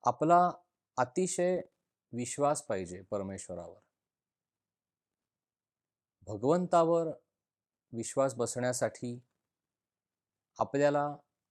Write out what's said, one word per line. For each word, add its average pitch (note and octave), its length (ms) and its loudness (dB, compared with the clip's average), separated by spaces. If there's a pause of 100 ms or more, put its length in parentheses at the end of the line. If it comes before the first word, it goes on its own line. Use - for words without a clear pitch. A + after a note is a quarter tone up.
आपला E3+ 460 4 (480)
अतिशय F3+ 640 0 (500)
विश्वास C#3+ 500 -2
पाहिजे F#2+ 400 -6
परमेश्वरावर. F#2 760 -8 (2500)
भगवंतावर E3 840 2 (800)
विश्वास B2+ 420 -2
बसण्यासाठी B2 880 -4 (1400)
आपल्याला C#3+ 580 2 (340)